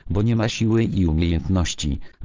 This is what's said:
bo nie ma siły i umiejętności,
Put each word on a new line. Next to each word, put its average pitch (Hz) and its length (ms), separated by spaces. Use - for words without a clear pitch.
bo 98 120
nie 113 140
ma 110 120
siły 113 360
i 95 220
umiejętności, 82 920